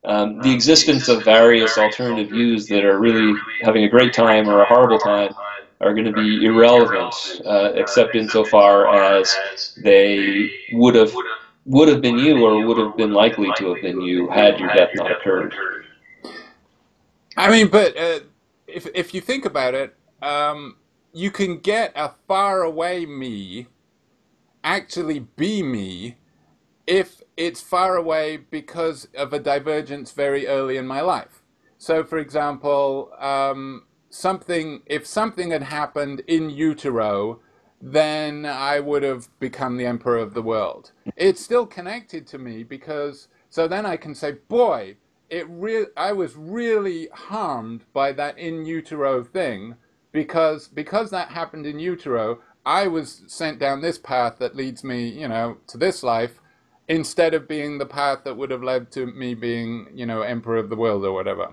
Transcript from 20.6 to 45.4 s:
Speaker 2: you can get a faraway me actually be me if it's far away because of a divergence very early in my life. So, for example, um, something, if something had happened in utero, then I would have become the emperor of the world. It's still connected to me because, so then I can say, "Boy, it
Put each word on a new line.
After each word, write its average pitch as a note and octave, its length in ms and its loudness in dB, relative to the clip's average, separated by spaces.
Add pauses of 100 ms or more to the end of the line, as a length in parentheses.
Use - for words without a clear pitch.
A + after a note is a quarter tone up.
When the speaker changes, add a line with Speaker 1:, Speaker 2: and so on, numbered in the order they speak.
Speaker 2:
you F#3 180 -6
can F3+ 280 -4
get G#3 360 -2
a D3 160 -6 (160)
faraway F3+ 800 -2
me A#2+ 600 -12 (960)
actually D#3+ 560 -6
be F#3+ 440 -6
me G#2 540 -10 (720)
if F3+ 340 -2 (160)
it's E3+ 240 -8
far F#3 340 -2
away D#3 420 -4
because D#3 760 -8
of C#3 180 -6
a D3 60 -4
divergence C#3+ 720 -6
very C#3+ 360 -4
early C3+ 300 -2
in C3 100 -8
my C3 140 -6
life. E3 420 -6 (340)
So, D#3+ 260 -2
for D#3+ 140 -8
example, C#3+ 1000 -2
um, C3+ 680 -6 (240)
something, E3+ 760 -6
if D3 200 -8
something G#3+ 460 -6
had D3+ 120 -4
happened C#3+ 640 -8
in D#3+ 220 -2
utero, A#2 880 -4 (420)
then D3+ 640 -4
I C#3+ 340 -4
would C#3+ 240 -2
have C3 240 -6 (120)
become B2+ 380 -6
the B2 80 -6
emperor A#2+ 320 -2
of G#2+ 160 -6
the A#2 80 -6
world. G#2+ 500 -6 (260)
It's F#3 260 0
still A#3+ 220 -2
connected F3+ 640 -14
to C#3+ 100 -20
me A#2 260 -14
because, C#3+ 640 -12 (220)
so E3 180 -2
then G3 180 -6
I E3+ 120 -6
can D3+ 180 -16
say, D3 180 -8 (140)
"Boy, D3 500 -2 (320)
it E3 200 -8